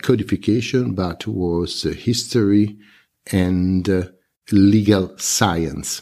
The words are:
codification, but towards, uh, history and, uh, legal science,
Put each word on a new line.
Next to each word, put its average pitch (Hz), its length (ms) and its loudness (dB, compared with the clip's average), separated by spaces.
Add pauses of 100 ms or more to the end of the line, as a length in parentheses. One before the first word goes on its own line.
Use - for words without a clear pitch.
codification, 113 920 -2
but 90 240 -4
towards, 87 680 -4
uh, 78 60 -2
history 104 880 0 (540)
and, 92 580 0
uh, 92 140 0 (480)
legal 101 680 4
science, - 840 -4